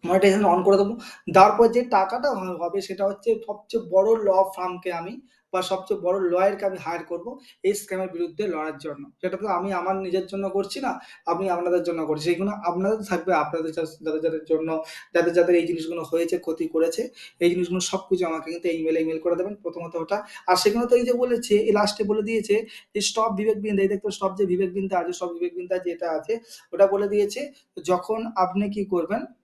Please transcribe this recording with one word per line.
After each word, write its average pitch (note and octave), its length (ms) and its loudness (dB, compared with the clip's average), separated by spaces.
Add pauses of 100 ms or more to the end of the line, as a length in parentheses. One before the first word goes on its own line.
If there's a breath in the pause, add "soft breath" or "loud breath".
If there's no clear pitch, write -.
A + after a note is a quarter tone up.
মনিটাইজেশন F#3+ 420 4
on F#3 180 4
করে G3 140 6
দেবো। G3+ 160 2 (400 loud breath)
দেওয়ার G#3 240 10
পর A#3 100 8
যে A#3 140 2
টাকাটা A#3+ 480 0
হ-, F#3 340 -4
হবে F3+ 180 -4
সেটা F#3+ 240 -6
হচ্ছে G3+ 240 -2 (180)
সবচেয়ে - 420 -6
বড় F#3+ 200 4 (140)
ল G3 60 2 (260)
ফার্মকে F3+ 360 -6
আমি F3+ 300 -8 (320 soft breath)
বা F#3 80 0
সবচেয়ে F#3 400 -4
বড় F3+ 160 0 (120)
লয়ারকে G3 360 2
আমি F#3+ 120 -4
হায়ার E3 260 -8
করবো A3 360 -10 (240 loud breath)
এই G3 100 2
স্ক্যামের F#3 420 -6
বিরুদ্ধে E3+ 320 -4
লড়ার D#3 300 -6
জন্য। C#3+ 340 -12 (100)
সেটা F#3 160 -4
তো G#3+ 100 -6
আমি F#3+ 260 -2
আমার F#3 220 -2
নিজের F#3+ 320 -2
জন্য G3 220 -4
করছি G3 300 -2
না, - 200 -4 (260 loud breath)
আমি F#3 240 -2
আপনাদের F3 340 2
জন্য E3 220 -2
করছি। D3+ 180 -2
সেইগুলো F3 280 0
আপনাদের G3+ 540 -2
থাকবে, F3+ 280 0
আপনাদের D#3 380 0
যা-, D#3 300 -6
যাদের, D#3 200 -4
যাদের D#3+ 240 -2
জন্য, D#3+ 240 0 (440 loud breath)
যাদের, E3+ 200 2
যাদের F3 220 6
এই E3 120 4
জিনিসগুলো E3 360 -4
হয়েছে, E3+ 340 -2
ক্ষতি E3 300 -4
করেছে, E3 340 0 (380 loud breath)
এই F3 100 4
জিনিসগুলো F3 300 -2
সব F#3 300 -4
কিছু F3+ 160 2
আমাকে D#3+ 260 -6
কিন্তু E3+ 160 -6
ইমেইলে D#3+ 340 0
ইমেইল D#3+ 180 -2
করে E3+ 160 0
দেবেন G3 200 -4
প্রথমত E3+ 400 -10
ওটা। F#3+ 280 -4 (240 loud breath)
আর F3+ 80 6
সেখানে A3 320 2
তো A#3+ 80 6
এই A#3+ 100 4
যে B3 80 2
বলেছে, A#3+ 420 2
এই G#3+ 160 4
লাস্টে G#3 320 2
বলে G#3+ 180 0
দিয়েছে G#3 340 0 (380 loud breath)
যে G#3 80 -2
স্টপ A3 360 0
বিবেক G#3 240 0
বিন্দা, G3+ 200 0
এই G3 60 4
দেখতে G3+ 240 -2
স্টপ F#3+ 260 -2
যে G3+ 80 2
বিবেক F3+ 280 0
বিন্দা F#3+ 260 -2
আছে, E3+ 140 -4
স্টপ F3 200 -6
বিবেক E3+ 220 -6
বিন্দা F3+ 220 -4
যেটা F3 340 -4
আছে D#3 220 -4 (400 loud breath)
ওটা G3 140 8
বলে G3 200 0
দিয়েছে। G#3 340 0 (420 soft breath)
যখন F#3 360 0 (160)
আপনি F#3+ 340 0
কি G3+ 160 -4
করবেন F#3+ 380 -2 (200)